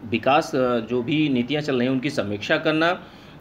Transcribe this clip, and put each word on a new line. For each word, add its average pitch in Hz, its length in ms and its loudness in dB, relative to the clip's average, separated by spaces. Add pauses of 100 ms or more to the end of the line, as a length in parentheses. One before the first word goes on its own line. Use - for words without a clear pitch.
(100)
विकास, 135 440 2
अ, 123 260 2
जो 117 220 -2
भी 151 260 0
नीतियाँ 135 340 0
चल 147 160 0
रही 120 80 2
हैं 131 60 0
उनकी 135 180 -2
समीक्षा 104 460 -2
करना 160 460 0 (380)